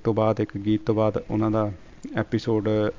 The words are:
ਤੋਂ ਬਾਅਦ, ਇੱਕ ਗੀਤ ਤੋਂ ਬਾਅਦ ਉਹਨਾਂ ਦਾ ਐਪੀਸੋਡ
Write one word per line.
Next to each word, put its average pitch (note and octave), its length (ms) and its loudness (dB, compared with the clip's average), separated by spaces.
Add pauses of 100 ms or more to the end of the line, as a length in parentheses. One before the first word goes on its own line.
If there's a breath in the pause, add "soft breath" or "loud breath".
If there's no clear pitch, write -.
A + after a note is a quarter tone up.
ਤੋਂ A2+ 100 2
ਬਾਅਦ, A2 260 2
ਇੱਕ G#2+ 180 -4
ਗੀਤ G#2 280 0
ਤੋਂ A2 100 2
ਬਾਅਦ G#2+ 360 0
ਉਹਨਾਂ A2 200 0
ਦਾ G#2+ 200 0 (440)
ਐਪੀਸੋਡ G#2+ 540 0 (300)